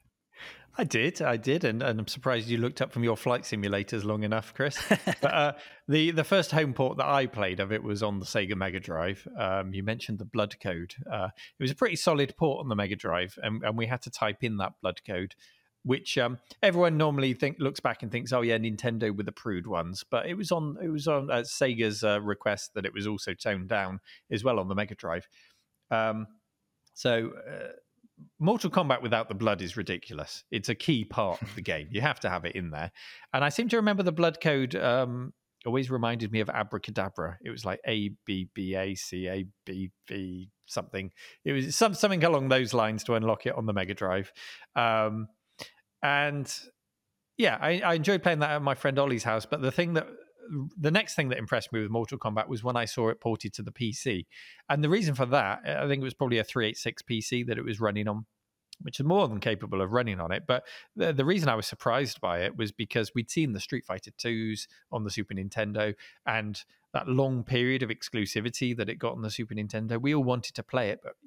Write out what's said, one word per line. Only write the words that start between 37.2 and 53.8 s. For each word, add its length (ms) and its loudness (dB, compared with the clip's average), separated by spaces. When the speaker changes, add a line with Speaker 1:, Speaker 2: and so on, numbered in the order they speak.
Speaker 1:
It 60 -8
was 140 -10
like 220 -2
A 240 0
B 300 -2
B 220 -4
A 180 -2
C 340 -6
A 180 -4
B 240 -6
V 420 -8
something. 460 -6
It 80 0
was 220 0
some, 180 6
something 300 4
along 260 4
those 240 4
lines 320 2
to 100 2
unlock 320 2
it 100 2
on 100 -2
the 60 2
Mega 220 0
Drive. 380 0
Um, 500 2
and 540 0
yeah, 240 4
I, 200 4
I 140 4
enjoyed 280 2
playing 180 4
that 100 2
at 120 0
my 120 2
friend 220 0
Ollie's 280 2
house. 200 2
But 160 -2
the 120 2
thing 220 2
that, 120 2
the 120 2
next 240 2
thing 160 2
that 80 0
impressed 340 -2
me 80 0
with 100 -2
Mortal 280 -2
Kombat 300 -2
was 140 -4
when 140 0
I 80 0
saw 240 0
it 100 0
ported 360 -2
to 80 -10
the 100 -10
P 220 -2